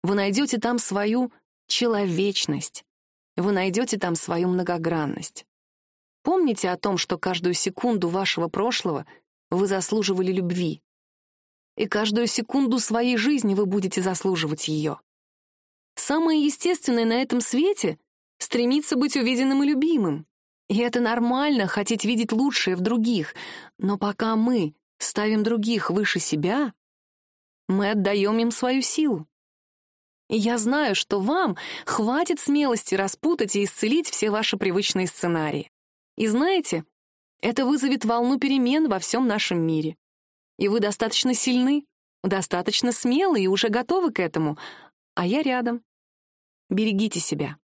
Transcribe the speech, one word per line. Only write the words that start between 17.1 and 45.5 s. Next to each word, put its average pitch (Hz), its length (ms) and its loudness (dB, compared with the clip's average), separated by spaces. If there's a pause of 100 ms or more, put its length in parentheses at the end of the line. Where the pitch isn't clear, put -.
этом 247 200 0
свете — 247 560 0 (400)
стремиться 262 580 0
быть 254 220 0
увиденным 269 460 2
и 277 40 4
любимым. 254 600 0 (420)
И 202 80 0
это 240 240 0
нормально — 240 640 2
хотеть 208 400 -2
видеть 226 260 0
лучшее 226 440 0
в 180 60 -4
других. 220 520 0 (460)
Но 196 180 0
пока 220 380 -2
мы 220 400 0 (240)
ставим 214 420 0
других 220 480 0
выше 190 300 0
себя, 196 540 0 (920)
мы 196 220 0
отдаем 208 480 2
им 233 140 0
свою 254 320 0
силу. 247 440 0 (1000)
И 214 80 0
я 233 220 0
знаю, 247 340 0
что 202 260 -2
вам 285 380 0 (280)
хватит 277 540 0
смелости 285 540 0
распутать 202 640 0
и 202 80 2
исцелить 254 460 0
все 214 200 0
ваши 214 260 0
привычные 190 520 0
сценарии. 156 640 -2 (440)
И 220 120 0
знаете, 269 580 0 (560)
это 240 240 0
вызовет 277 400 2
волну 240 320 2
перемен 277 500 2
во 190 120 0
всем 254 260 0
нашем 196 400 0
мире. 156 320 -2 (640)
И 202 80 0
вы 220 120 2
достаточно 220 540 0
сильны, 262 520 2 (380)
достаточно 190 680 0
смелы 269 500 2
и 185 60 2
уже 196 220 2
готовы 262 420 0
к - 80 -4
этому. 160 400 -2 (560)
А 175 100 -2
я 247 160 0
рядом. 247 400 -2 (880)